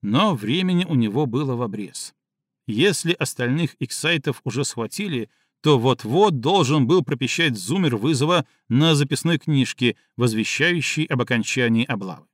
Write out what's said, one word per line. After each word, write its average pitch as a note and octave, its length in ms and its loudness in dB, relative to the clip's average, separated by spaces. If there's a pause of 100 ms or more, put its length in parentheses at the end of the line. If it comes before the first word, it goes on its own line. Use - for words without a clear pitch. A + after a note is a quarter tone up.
Но D#3 360 2
времени F3 480 0
у E3 100 -4
него A#2 320 2
было C3 300 -2
в A#2+ 60 -4
обрез. G#2 520 -10 (520)
Если E3 460 0
остальных C#3+ 680 -2
иксайтов D3+ 640 -4
уже B2+ 200 -4
схватили, A#2+ 640 -6 (360)
то C#3+ 140 6
вот-вот C3 640 2
должен D3 460 2
был E3 160 4
пропищать C3+ 540 -2
зуммер C#3 400 0
вызова D3 500 0 (220)
на D3+ 260 4
записной D3 440 0
книжке, B2+ 580 0 (200)
возвещающей C3+ 880 0
об B2+ 180 -2
окончании A#2 640 0
облавы. G2 480 -8